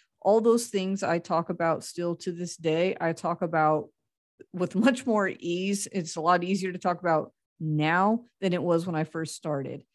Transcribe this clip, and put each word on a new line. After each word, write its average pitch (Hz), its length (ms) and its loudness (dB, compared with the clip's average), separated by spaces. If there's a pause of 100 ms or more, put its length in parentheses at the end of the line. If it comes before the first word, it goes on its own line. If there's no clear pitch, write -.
(220)
All 220 200 4
those 233 260 4
things 190 340 -2
I 170 160 0
talk 170 320 -2
about 165 340 0
still 170 340 -4
to 180 140 -6
this 175 260 -8
day. 165 420 0
I 165 140 0
talk 165 280 -4
about 156 480 2 (640)
with 180 240 -4
much 247 320 2
more 208 320 2
ease. 190 520 -4
It's 170 260 -6
a 160 40 -4
lot 175 220 4
easier 185 280 -2
to 180 60 -8
talk 180 220 -2
about 160 320 0 (280)
now 170 680 2 (160)
than 185 120 0
it 170 80 0
was 170 240 2
when 175 100 -4
I 156 100 0
first 160 300 -8
started. 139 480 -6 (120)